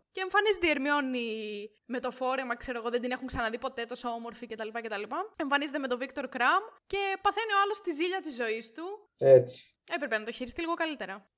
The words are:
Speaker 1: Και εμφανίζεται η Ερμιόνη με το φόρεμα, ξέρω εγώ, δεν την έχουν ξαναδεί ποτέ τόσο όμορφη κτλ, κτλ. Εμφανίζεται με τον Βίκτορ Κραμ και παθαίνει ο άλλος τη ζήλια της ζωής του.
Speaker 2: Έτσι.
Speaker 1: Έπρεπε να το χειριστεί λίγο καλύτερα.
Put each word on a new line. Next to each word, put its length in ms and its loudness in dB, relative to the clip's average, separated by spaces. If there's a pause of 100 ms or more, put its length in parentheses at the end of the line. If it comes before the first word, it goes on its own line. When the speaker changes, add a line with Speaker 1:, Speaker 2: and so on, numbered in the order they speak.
(140)
Speaker 1:
Και 120 -4
εμφανίζεται 400 2
η 100 4
Ερμιόνη 500 0 (680)
με 100 -2
το 60 -2
φόρεμα, 520 -2
ξέρω 200 -6
εγώ, 120 -2
δεν 100 2
την 60 0
έχουν 220 -6
ξαναδεί 340 -2
ποτέ 160 -6 (100)
τόσο 160 -6 (100)
όμορφη 320 -10
κτλ, 200 -8 (140)
κτλ. 200 -4 (400)
Εμφανίζεται 400 0
με 80 -2
τον 60 -2
Βίκτορ 280 -6 (100)
Κραμ 260 6 (300)
και 80 0 (220)
παθαίνει 340 2
ο 80 6
άλλος 200 -2
τη 140 -4
ζήλια 280 0
της 140 -8
ζωής 360 -2
του. 80 -10 (340)
Speaker 2:
Έτσι. 580 8 (180)
Speaker 1:
Έπρεπε 240 -2
να 60 -4
το 80 -6
χειριστεί 280 -8
λίγο 140 -2
καλύτερα. 400 -4 (240)